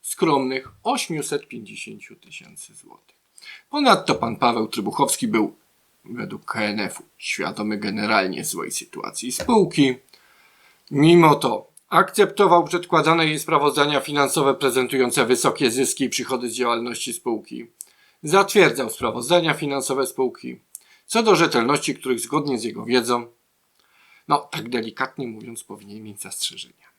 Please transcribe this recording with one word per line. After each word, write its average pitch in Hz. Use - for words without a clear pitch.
skromnych 135
osiemset 160
pięćdziesięciu 107
tysięcy -
złotych. -
Ponadto 262
pan 117
Paweł 117
Trybuchowski 127
był 107
według 113
K -
N 104
F-u -
świadomy 104
generalnie 104
złej -
sytuacji -
spółki. 151
Mimo 156
to 117
akceptował 185
przedkładane 165
jej 156
sprawozdania 147
finansowe 139
prezentujące 127
wysokie 127
zyski 131
i 120
przychody 120
z 110
działalności 117
spółki. 117
Zatwierdzał 156
sprawozdania 143
finansowe 139
spółki, 123
co 233
do 214
rzetelności 143
których 123
zgodnie 143
z 107
jego 113
wiedzą, 120
no 156
tak 117
delikatnie 123
mówiąc, 113
powinien 104
mieć 104
zastrzeżenia. -